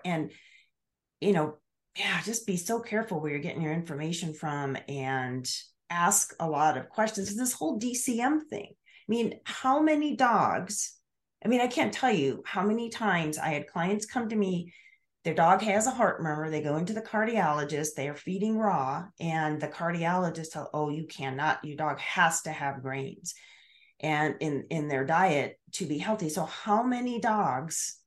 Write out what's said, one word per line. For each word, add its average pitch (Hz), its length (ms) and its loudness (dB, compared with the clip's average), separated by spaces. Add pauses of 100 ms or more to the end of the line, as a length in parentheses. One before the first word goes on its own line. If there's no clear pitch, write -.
And, 160 260 -2 (880)
you 202 140 4
know, 151 240 2 (400)
yeah, 185 260 0
just 226 240 -4
be 190 80 2
so 226 240 0
careful 214 400 -2
where 151 120 -2
you're 143 80 -2
getting 139 220 -4
your 156 120 0
information 165 600 -4
from 143 440 -4 (100)
and 131 580 -4 (440)
ask 175 500 2
a 165 100 0
lot 147 280 4
of 127 100 -6
questions. 202 480 -2
This 247 160 -2
whole 294 260 -2
D 240 160 -2
C 240 280 0
M 302 180 4
thing, - 300 -8
I - 400 -20
mean, 226 340 0
how 269 380 2
many 302 340 4
dogs, 196 760 2 (500)
I 214 60 0
mean, 247 100 6
I 247 80 4
can't 240 240 0
tell 247 220 2
you 139 320 2
how 185 180 -2
many 226 260 0
times 170 480 0
I 147 120 -2
had 147 180 -2
clients 190 380 -2
come 233 240 -4
to 226 80 -2
me, 185 360 0 (520)
their 160 80 0
dog 175 300 6
has 214 240 2
a 254 40 2
heart 214 320 2
murmur, 156 260 -2
they 151 120 -2
go 151 160 0
into 180 160 -2
the 214 80 -4
cardiologist, 156 960 0
they 143 100 -4
are 147 80 -6
feeding 202 420 -2
raw, 165 460 0 (160)
and 156 400 0
the 147 80 -2
cardiologist 165 840 0
tell, 147 200 -8
"Oh, 151 160 0
you 156 180 -4
cannot, 135 580 -2
your 147 100 -8
dog 147 240 -2
has 170 440 2
to 156 80 -4
have 139 300 -4
grains 135 520 -6 (680)
and 151 400 0
in, 147 300 -2
in 156 180 -2
their 135 180 0
diet 160 540 2 (140)
to 190 120 -4
be 147 120 -2
healthy." 190 320 -2
So 160 160 -2
how 220 380 0
many 247 360 -2
dogs 165 880 0